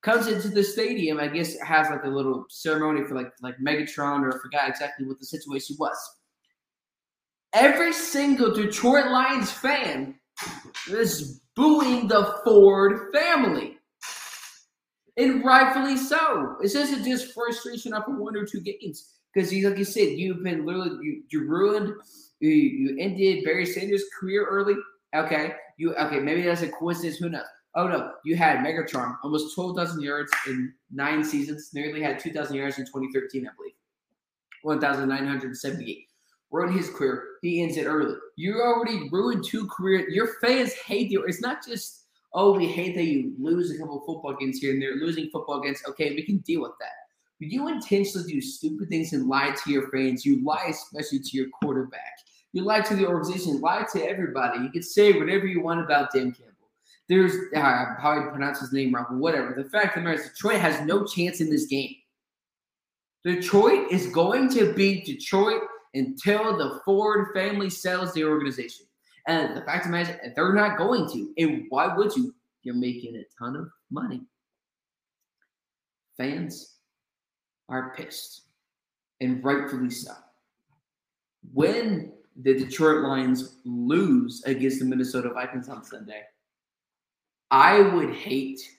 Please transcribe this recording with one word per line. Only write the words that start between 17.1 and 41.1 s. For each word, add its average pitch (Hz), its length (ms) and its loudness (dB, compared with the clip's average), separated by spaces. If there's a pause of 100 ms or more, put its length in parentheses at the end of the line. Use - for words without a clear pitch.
frustration 233 600 -8
after 214 180 -6
one 208 260 -6
or 208 80 -4
two - 160 -8
games. 180 540 -12 (220)
'Cause 185 160 2
you, 196 160 2
like 196 100 2
you 202 60 0
said, 196 340 2
you've 180 260 -4
been 160 220 -2
literally, 180 400 -4
you, 151 240 -8
you 151 160 -2
ruined, 196 480 2 (460)
you, 156 100 4
you 135 480 4
ended 190 460 2
Barry 170 220 2
Sanders' 196 400 -2 (120)
career 196 280 0
early. 202 300 2 (380)
Okay, 156 400 0 (240)
you, 160 180 -2
okay, 147 240 0
maybe 151 220 0
that's 170 200 0
a 160 80 -4
coincidence. 170 480 -4
Who 170 120 -4
knows? 160 140 -8 (320)
Oh, 180 120 0
no, 160 260 -4 (100)
you 165 140 0
had 156 220 4
Megatron, 135 640 -4
almost 151 320 -4
twelve 180 220 -6
thousand 170 260 -4
yards 143 300 -4 (160)
in 127 260 -4 (160)
nine 147 320 -2
seasons, 147 520 -6
nearly 151 280 -6
had 135 160 -2
two 160 140 -8
thousand 143 240 -6
yards 135 240 -6
in 127 80 -8
twenty 131 240 -8
thirteen, 131 340 -4
I 110 120 -14
believe. - 160 -16 (920)
One 151 160 -2
thousand 139 300 0
nine 135 180 -2
hundred 131 300 -6
seventy-eight. 127 500 -10 (440)
Ruined 175 220 -2
his 180 160 -2
career. 127 360 -2 (160)
He 175 200 -2
ends 156 140 -2
it 156 100 -2
early. 147 300 0 (220)
You 202 240 -2
already 233 500 0
ruined 214 320 0
two 214 240 -6
career, 190 420 0
your 220 300 0
fans 247 320 2
hate - 400 -4